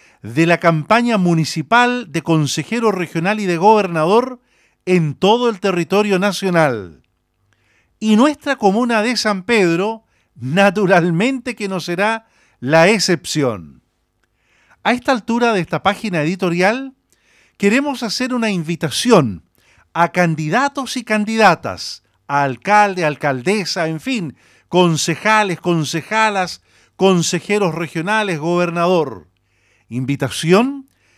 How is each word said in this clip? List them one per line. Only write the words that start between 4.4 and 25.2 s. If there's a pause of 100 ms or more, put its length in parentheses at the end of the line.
en
todo
el
territorio
nacional. (960)
Y
nuestra
comuna
de
San
Pedro, (320)
naturalmente
que
no
será (320)
la
excepción. (1000)
A
esta
altura
de
esta
página
editorial, (640)
queremos
hacer
una
invitación (540)
a
candidatos
y
candidatas, (240)
a
alcalde,
alcaldesa,
en
fin, (320)
concejales,